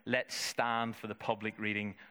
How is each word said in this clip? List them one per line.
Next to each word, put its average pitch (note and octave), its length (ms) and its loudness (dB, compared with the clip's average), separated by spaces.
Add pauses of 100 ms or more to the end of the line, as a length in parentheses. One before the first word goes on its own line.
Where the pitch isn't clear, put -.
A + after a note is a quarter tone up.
let's B2 260 2
stand A#2 600 2
for - 100 -10
the G#2 100 -6
public A2 440 -2
reading G#2 360 0 (160)